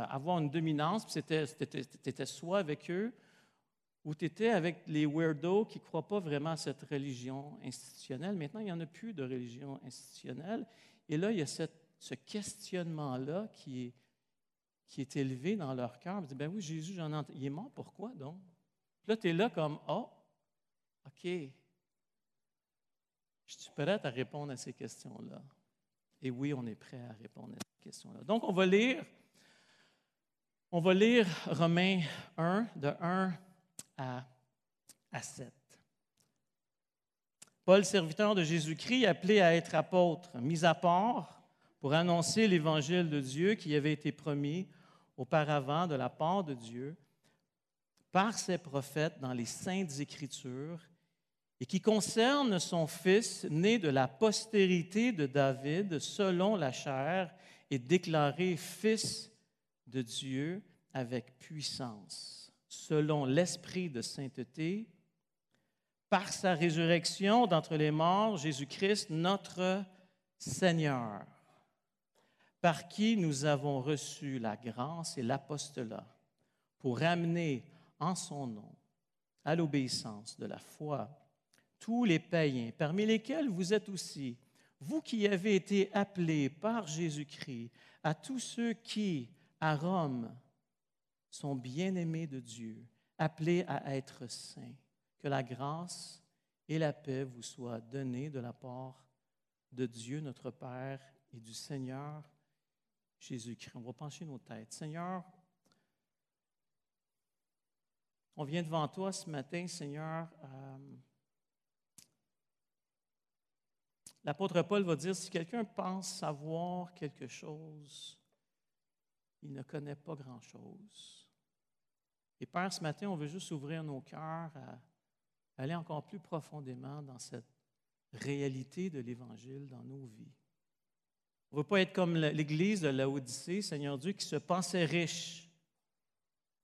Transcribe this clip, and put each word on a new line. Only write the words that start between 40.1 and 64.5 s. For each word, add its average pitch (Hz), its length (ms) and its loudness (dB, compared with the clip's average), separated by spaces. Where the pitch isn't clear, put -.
mis 151 260 2
à 165 100 8
part 185 680 2
pour 139 120 0
annoncer 170 560 6
l'évangile 160 640 4
de 147 100 2
Dieu 151 340 2
qui 151 200 -2
avait 147 180 4
été 160 200 0
promis 147 540 -2
auparavant 147 720 2
de 147 80 0
la 127 120 0
part 175 360 0
de 143 100 -6
Dieu 120 420 -10
par 196 260 4
ses 180 180 0
prophètes 151 640 -2
dans 127 120 -4
les 120 140 -2
Saintes 185 520 -4
Écritures 143 920 -8
et 127 80 -4
qui 185 140 0
concerne 220 800 4
son 165 260 2
Fils, - 640 4
né 196 300 4
de 160 80 2
la 135 180 6
postérité 202 1040 4
de 156 160 2
David 143 720 2
selon 190 560 2
la 147 160 2
chair 151 640 -2
et 135 120 0
déclaré 165 760 4
Fils - 760 -2
de 127 140 -2
Dieu 139 600 -4
avec 123 460 -4
puissance, - 1120 -10
selon 151 560 2
l'Esprit 175 640 0
de 117 120 -4
sainteté, 156 880 -6